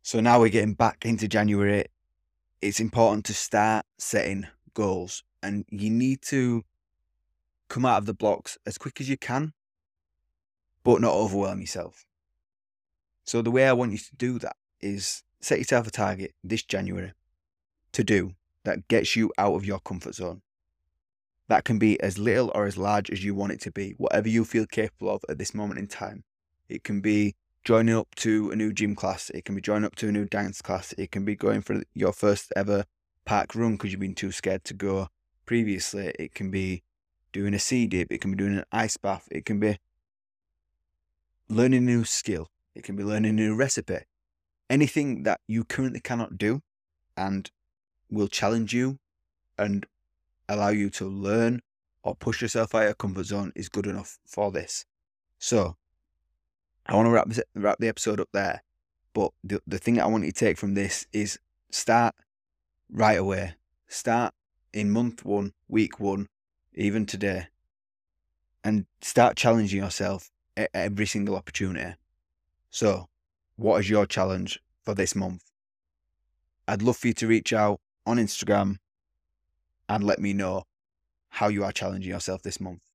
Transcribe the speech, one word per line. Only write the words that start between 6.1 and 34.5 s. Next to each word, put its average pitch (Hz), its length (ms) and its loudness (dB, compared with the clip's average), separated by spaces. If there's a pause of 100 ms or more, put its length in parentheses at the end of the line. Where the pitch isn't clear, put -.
to 123 400 0 (1040)
come 123 180 -2
out 120 120 6
of 104 80 0
the 107 80 -4
blocks - 520 -2
as - 120 -10
quick - 240 -12
as 131 80 -6
you 135 80 -2
can, 147 360 -4 (1300)
but 117 180 6
not 113 120 4
overwhelm 98 460 0
yourself. 90 460 -10 (1160)
So - 180 0
the 117 100 0
way 131 160 6
I 131 60 6
want 123 180 2
you 101 60 -4
to - 180 -16
do 123 240 -2
that - 160 -10 (240)
is 98 440 -6 (180)
set - 160 0
yourself 120 300 2
a 107 40 -10
target 95 520 -4
this 107 200 -4
January 95 500 -6 (800)
to - 120 0
do 101 300 2 (300)
that - 240 -4
gets - 280 2
you 110 220 2
out 98 180 2
of 98 100 -4
your 98 140 -4
comfort - 360 -10
zone. 87 260 -8 (1040)
That 113 160 4
can 110 160 2
be 107 220 6
as 95 160 -2
little 107 380 2
or 104 100 0
as 98 120 -4
large 104 340 0
as 95 120 -6
you 101 120 -2
want 98 160 -2
it - 100 -8
to - 100 -10
be, 101 260 -10
whatever - 300 2
you 113 180 4
feel 110 200 0
capable 104 480 -4
of 101 140 -6
at 78 100 -4
this - 160 -8
moment 104 260 -6
in 101 80 -8
time. - 360 -12 (460)
It - 140 -10
can 101 180 -4
be 104 340 2 (280)
joining 113 320 6
up - 200 -2
to 107 360 0
a - 40 -6
new 107 180 -2
gym 104 220 -2
class. 95 360 -4
It 87 140 -10
can 101 100 -6
be 95 60 -6
joining 104 240 0
up - 100 -8
to 110 140 -4
a - 20 0
new 104 140 0
dance 101 360 -6
class. - 360 -6
It 95 140 -8
can 98 140 -4
be 104 100 -2
going 104 260 0
for 104 200 -4 (120)
your 98 200 0
first - 420 0
ever 101 300 0 (400)
park - 300 0
run 113 220 0
'cause 98 140 -6
you've 95 80 -6
been 95 160 -6
too 98 160 -6
scared 95 340 -4